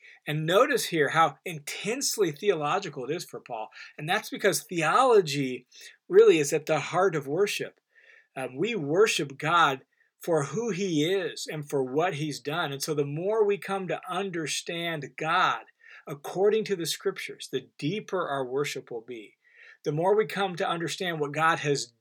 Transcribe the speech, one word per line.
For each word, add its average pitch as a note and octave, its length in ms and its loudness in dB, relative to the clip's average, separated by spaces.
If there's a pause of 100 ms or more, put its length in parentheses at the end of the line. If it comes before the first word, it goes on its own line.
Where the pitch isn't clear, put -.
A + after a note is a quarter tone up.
(260)
And D#3 200 -2
notice A#3 400 4
here D3+ 240 2
how D3+ 340 4
intensely F#3 880 -2
theological D#3+ 720 -2
it C3+ 100 -4
is F3 100 -6
for A#2 160 -14
Paul. A2 280 -10 (300)
And D3+ 100 -6
that's - 220 -2
because G3 320 0
theology E3 1040 2 (420)
really G3 300 10
is C#3+ 140 0
at D3+ 140 -2
the D#3 140 2
heart F3+ 340 0
of C#3+ 120 -4
worship. D3 540 -2 (560)
Um, B2+ 200 -8
we G#3 180 -2
worship D#3 640 2
God D3+ 420 2 (400)
for D#3 240 0
who G#3 260 -4
he E3+ 340 0
is E3+ 460 -2
and D3+ 180 -8
for C#3+ 140 0
what C#3+ 320 0
he's C#3+ 240 -6
done. D3+ 340 -4
And C#3 100 -8
so E3 100 -4
the D3 140 0
more F#3+ 380 0
we G3+ 120 2
come F#3+ 320 -6
to - 200 -4
understand E3+ 1080 -6
God D#3 460 0 (440)
according G3 580 0
to G3 120 -2
the E3+ 80 -6
scriptures, - 680 -6
the B2+ 160 -6 (120)
deeper F3 500 -4
our C#3 160 -4
worship C3+ 460 -4
will A2+ 160 -10
be. A2 300 -14 (480)
The D#3 80 -2
more F3 220 2
we G#3+ 120 4
come F#3+ 300 -4
to F#3 120 -2
understand E3+ 520 -4
what C#3+ 120 -2
God D#3 280 2
has C#3+ 400 -2